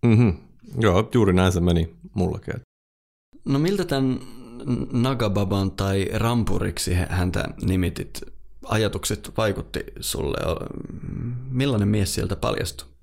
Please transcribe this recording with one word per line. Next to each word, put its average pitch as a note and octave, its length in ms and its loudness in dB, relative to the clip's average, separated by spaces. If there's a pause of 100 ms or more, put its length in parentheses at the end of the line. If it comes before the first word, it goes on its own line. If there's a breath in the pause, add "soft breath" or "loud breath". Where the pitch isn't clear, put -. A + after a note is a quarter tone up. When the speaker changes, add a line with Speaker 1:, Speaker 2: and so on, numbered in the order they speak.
Speaker 1:
Mhm. A#2 220 8 (500)
Joo, A2 360 4
juuri G#2 180 6
näin F#2 200 6
se F2+ 80 2
meni E2+ 360 2 (180)
mullakin. F#2 400 -2 (880)
Speaker 2:
No C#3 140 0
miltä F3+ 260 0
tän C3 360 0 (720)
Nagababan G#2 800 0
tai G2 420 0
rampuriksi G#2 840 0
he-, F2+ 140 2
häntä F2+ 340 0 (180)
nimitit, F#2 580 -2 (440)
ajatukset G#2+ 720 -2
vaikutti - 480 -2 (160)
sulle? - 460 -4
O-, - 200 -4 (840)
millainen B2 380 2
mies G#2 260 2
sieltä G2 220 -2
paljastui? - 520 -4 (140)